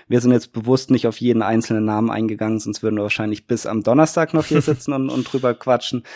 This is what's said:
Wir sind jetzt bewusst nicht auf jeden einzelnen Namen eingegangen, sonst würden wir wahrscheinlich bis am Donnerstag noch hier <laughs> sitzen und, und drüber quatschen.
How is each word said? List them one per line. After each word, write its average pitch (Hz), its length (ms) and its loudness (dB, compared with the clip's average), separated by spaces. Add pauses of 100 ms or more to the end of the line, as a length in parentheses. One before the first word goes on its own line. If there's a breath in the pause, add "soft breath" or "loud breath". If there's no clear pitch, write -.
Wir 120 140 2
sind 123 120 4
jetzt 120 200 0
bewusst 120 380 0
nicht 123 160 2
auf 113 120 0
jeden 120 220 2
einzelnen 110 460 0
Namen 107 240 0
eingegangen, 110 480 -2
sonst 107 240 -8
würden 107 140 0
wir 104 80 -2
wahrscheinlich 104 420 -4
bis 120 180 -2
am 110 180 -4
Donnerstag 156 520 2
noch 156 100 2
hier 156 160 2
<laughs> - 0 -
sitzen 147 320 -2
und, 135 160 -2
und 127 240 -4
drüber 123 220 0
quatschen. 123 480 0 (140)